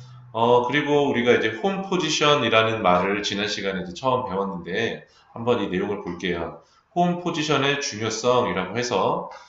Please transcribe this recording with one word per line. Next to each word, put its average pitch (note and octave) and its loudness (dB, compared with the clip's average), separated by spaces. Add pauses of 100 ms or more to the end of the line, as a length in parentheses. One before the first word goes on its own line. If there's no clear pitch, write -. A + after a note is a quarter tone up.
(320)
어, A#2+ 4
그리고 C#3+ 2
우리가 A#2+ 4
이제 A2 4 (140)
홈 F#3+ -2
포지션이라는 C3+ 2
말을 F#2+ 2
지난 G#2 -2
시간에 F#2+ -4
이제 F2+ -10
처음 B2 -2
배웠는데 F#2+ -4 (260)
한번 A#2 0
이 G2 -4
내용을 G2 -2
볼게요. F2 -6 (340)
홈 F3 0
포지션의 D3 0
중요성이라고 G#2+ -2
해서 A#2+ -2 (180)